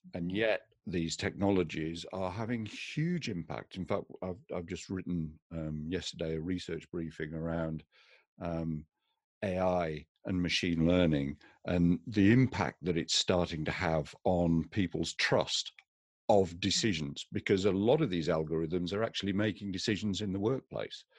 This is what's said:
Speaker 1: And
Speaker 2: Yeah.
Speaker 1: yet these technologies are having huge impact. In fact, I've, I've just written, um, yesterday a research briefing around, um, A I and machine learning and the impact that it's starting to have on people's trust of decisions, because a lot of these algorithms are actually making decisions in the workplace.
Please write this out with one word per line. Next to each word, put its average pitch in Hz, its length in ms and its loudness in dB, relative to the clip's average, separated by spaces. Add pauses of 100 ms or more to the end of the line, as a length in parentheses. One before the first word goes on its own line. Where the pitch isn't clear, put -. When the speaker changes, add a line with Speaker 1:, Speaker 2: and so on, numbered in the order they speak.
(140)
Speaker 1:
And 87 180 -4
Speaker 2:
Yeah. 110 140 2
Speaker 1:
yet 107 200 0 (200)
these 82 320 -2
technologies 85 960 0
are 95 160 -4
having 113 340 -4
huge 156 640 -4
impact. - 480 -6
In 92 80 -4
fact, - 200 -2 (180)
I've, 92 180 -6 (140)
I've 87 100 -4
just 87 240 -10
written, 85 500 -4 (140)
um, 78 340 -4
yesterday 80 500 -4
a 80 40 -4
research 87 500 -6
briefing 80 440 -6
around, 80 500 -4 (560)
um, 80 460 -4 (560)
A 92 160 0
I 87 480 0 (180)
and 92 160 0
machine 82 460 2
learning 78 500 4 (300)
and 87 400 4
the 107 260 6
impact 120 520 2
that 85 120 0
it's 78 180 -2
starting 85 520 2
to 82 40 -2
have 80 440 0 (100)
on 87 460 4
people's 82 440 -2
trust - 560 0 (600)
of 90 280 4
decisions, 90 720 0
because 101 340 2
a 98 60 4
lot 113 280 4
of 139 80 0
these 85 200 -2
algorithms 82 680 0
are 107 80 -2
actually 98 320 -4
making 101 380 -2
decisions 98 500 -2
in 98 100 -4
the 95 80 -2
workplace. - 640 -4 (140)